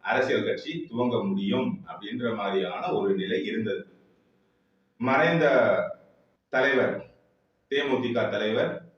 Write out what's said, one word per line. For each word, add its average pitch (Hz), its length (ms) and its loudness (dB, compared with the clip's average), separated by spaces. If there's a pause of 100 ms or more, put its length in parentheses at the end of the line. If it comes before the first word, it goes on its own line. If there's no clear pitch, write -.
அரசியல் - 440 0
கட்சி 156 460 -6
துவங்க 120 360 0
முடியும் 98 600 -2
அப்படின்ற - 480 -6
மாதிரியான 98 580 -2
ஒரு 98 220 2
நிலை 95 300 -2
இருந்தது. 104 420 -4 (1080)
மறைந்த 139 800 4 (760)
தலைவர், - 560 2 (640)
தேமுதிக 127 600 0
தலைவர் 110 560 -2 (120)